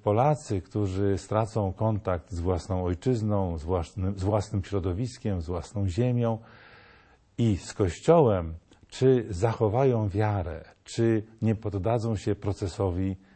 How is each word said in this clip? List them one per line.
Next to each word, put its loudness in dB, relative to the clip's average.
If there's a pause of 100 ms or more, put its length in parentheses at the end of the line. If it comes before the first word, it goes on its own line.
Polacy, 2
którzy 0
stracą 0
kontakt -2
z -4
własną -2
ojczyzną, 0
z -10
własnym, -2
z -6
własnym 0
środowiskiem, -4
z -8
własną -4
ziemią 0 (1000)
i 4
z -10
Kościołem, 2 (340)
czy 4
zachowają 2
wiarę, -2 (200)
czy 2 (200)
nie 4
poddadzą -2
się -2
procesowi -2 (200)